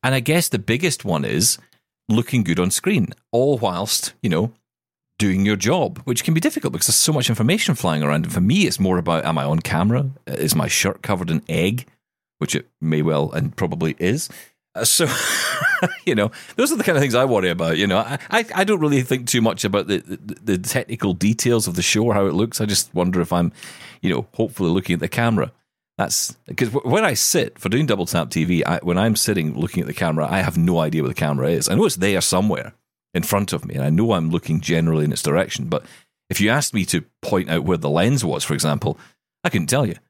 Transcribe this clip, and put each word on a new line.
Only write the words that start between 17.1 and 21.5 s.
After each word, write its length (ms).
I 100
worry 240
about. 300
You 80
know, 100
I, 220
I, 240
I 100
don't 160
really 220
think 260
too 140
much 240
about 220
the, 100
the, 380
the 60
technical 560
details 520